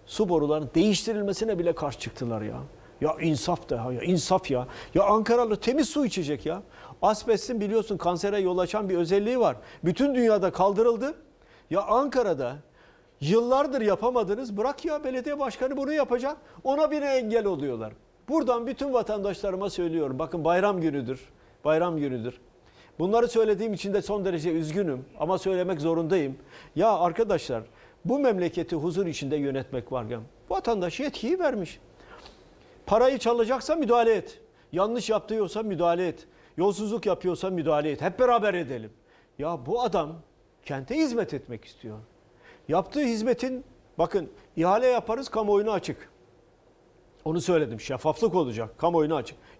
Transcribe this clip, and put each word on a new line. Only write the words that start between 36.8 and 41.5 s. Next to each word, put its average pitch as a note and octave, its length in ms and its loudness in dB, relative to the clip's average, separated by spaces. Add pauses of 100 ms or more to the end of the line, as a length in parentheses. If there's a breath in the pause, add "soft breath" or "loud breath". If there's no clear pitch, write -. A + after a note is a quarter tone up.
yapıyorsa F#3 440 0
müdahale D#3 400 0
et. C3 120 -4
Hep F3+ 160 -2
beraber A#3 360 4
edelim. B2 360 -6 (480 soft breath)
Ya D#3+ 280 -4
bu A3+ 160 -2
adam E3 300 0 (520)
kente C3+ 320 -6
hizmet A#3 380 0
etmek B2 300 -10